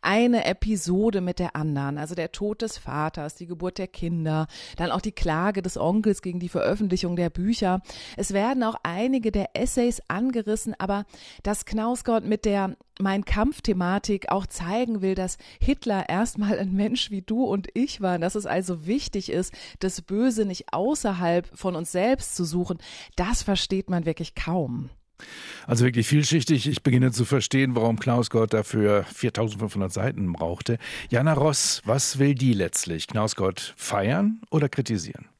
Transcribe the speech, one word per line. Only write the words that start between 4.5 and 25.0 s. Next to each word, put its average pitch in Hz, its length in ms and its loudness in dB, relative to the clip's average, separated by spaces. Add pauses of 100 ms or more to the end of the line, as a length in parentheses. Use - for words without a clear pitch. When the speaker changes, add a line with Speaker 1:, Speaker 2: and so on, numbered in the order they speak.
Speaker 1:
dann 170 160 -2
auch 190 100 -2
die 214 100 -4
Klage 180 480 0
des 185 160 -6
Onkels 202 460 2
gegen 180 160 -4
die 175 100 -6
Veröffentlichung 185 680 0
der 175 120 2
Bücher. 185 540 0 (340)
Es 202 160 -4
werden 240 300 2
auch 220 200 -2
einige 226 480 0
der 202 240 -2
Essays 240 540 0
angerissen, 220 720 -2
aber 202 260 -2 (380)
dass 202 240 -2
Knausgård 226 580 0
mit 208 220 0
der 196 300 0 (220)
Mein 196 280 0
Kampf-Thematik 202 1040 0
auch 190 160 0
zeigen 208 560 -2
will, 190 120 2
dass 185 220 -4 (240)
Hitler 226 480 2
erstmal 208 500 0
ein 190 140 -2
Mensch 214 380 0
wie 196 100 -4
du 226 240 0
und 196 300 -2
ich 247 260 -2
war, 180 180 0
dass 170 180 -2
es 208 100 -4
also 175 400 -2
wichtig 214 440 -2
ist, 185 220 -2 (280)
das 185 200 -2
Böse 220 460 0
nicht - 260 -6
außerhalb 180 800 0
von 180 240 -4
uns 165 160 -6
selbst 214 440 0
zu 175 80 0
suchen, 175 340 -2 (380)
das 208 260 2
versteht 190 480 0
man 170 160 0
wirklich 160 280 -4
kaum. 135 540 -2 (800)